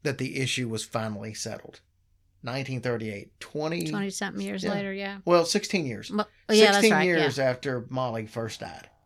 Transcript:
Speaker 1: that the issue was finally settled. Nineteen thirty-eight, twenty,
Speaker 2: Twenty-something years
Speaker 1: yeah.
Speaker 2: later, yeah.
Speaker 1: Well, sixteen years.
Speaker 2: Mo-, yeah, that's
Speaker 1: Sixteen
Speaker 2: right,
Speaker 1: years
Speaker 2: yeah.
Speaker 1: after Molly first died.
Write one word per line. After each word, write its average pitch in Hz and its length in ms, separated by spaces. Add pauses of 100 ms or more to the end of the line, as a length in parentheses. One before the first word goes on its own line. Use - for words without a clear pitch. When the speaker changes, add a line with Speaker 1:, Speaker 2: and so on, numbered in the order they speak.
Speaker 1:
that 139 160
the 131 200
issue 127 300
was 110 160
finally 107 500
settled. - 460 (640)
Nineteen 131 380
thirty-eight, 110 580
twenty, 160 520
Speaker 2:
Twenty-something 196 540
years 196 200
Speaker 1:
yeah. 196 80
Speaker 2:
later, 196 200
yeah. 196 320
Speaker 1:
Well, 175 200
sixteen 170 420
years. 110 240
Speaker 2:
Mo-, 208 140 (260)
yeah, 214 160
that's 202 120
Speaker 1:
Sixteen 202 140
Speaker 2:
right, 160 140
Speaker 1:
years 151 320
Speaker 2:
yeah. 135 60
Speaker 1:
after 123 440
Molly 120 380
first 113 340
died. 85 300 (160)